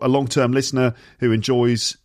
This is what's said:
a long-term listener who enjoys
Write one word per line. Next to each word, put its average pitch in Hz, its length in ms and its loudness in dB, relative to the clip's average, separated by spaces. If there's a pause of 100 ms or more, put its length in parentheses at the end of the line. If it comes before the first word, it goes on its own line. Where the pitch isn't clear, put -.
a 131 40 0
long-term 131 440 0
listener 131 420 0 (260)
who 120 120 2
enjoys 120 720 0